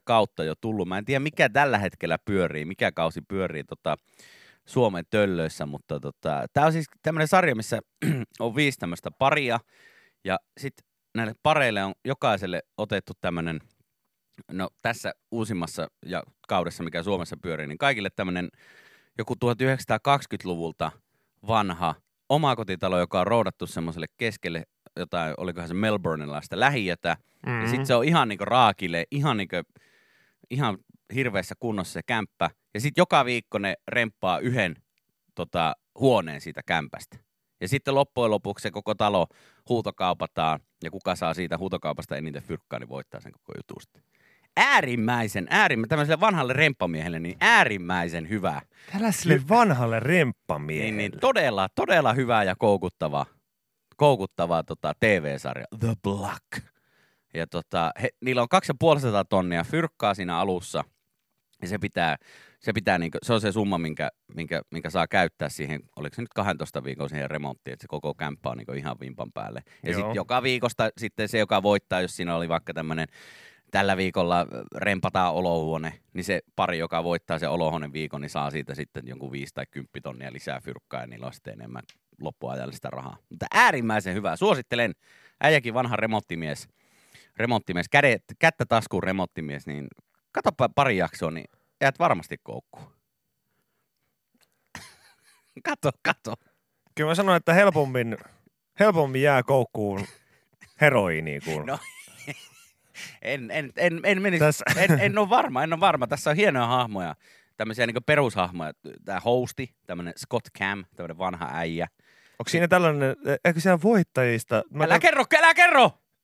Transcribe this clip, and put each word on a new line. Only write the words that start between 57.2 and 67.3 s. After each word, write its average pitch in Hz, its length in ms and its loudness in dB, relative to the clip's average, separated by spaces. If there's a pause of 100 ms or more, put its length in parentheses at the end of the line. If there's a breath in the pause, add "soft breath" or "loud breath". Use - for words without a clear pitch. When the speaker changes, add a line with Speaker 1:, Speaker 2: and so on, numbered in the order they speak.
Speaker 1:
Ja, 82 140 -4
tota, 85 440 -2 (100)
he, 127 80 -2 (120)
niillä 123 200 0
on 120 80 0
kaksi 190 220 2
ja 143 80 -4
puolisataa 135 460 4
tonnia 87 380 0
fyrkkaa 139 500 -2
siinä 90 240 -4
alussa. 87 460 -2 (800)
Ja 90 60 -8
se 101 100 -4
pitää, 85 380 0 (440 soft breath)
se 110 140 -4
pitää 98 240 2
niinku, 82 260 -4
se 120 100 0
on 110 80 2
se 104 100 0
summa, 101 260 0
minkä, 78 320 -4 (260)
minkä, 80 260 -6 (100)
minkä 82 180 -8
saa 85 180 0
käyttää 85 420 0
siihen, 76 300 -8 (160)
oliko 73 200 -10
se 113 60 -8
nyt - 140 -12
kahdentoista 80 480 -4
viikon 69 260 -8
siihen 69 200 -6
remonttiin, 71 440 -10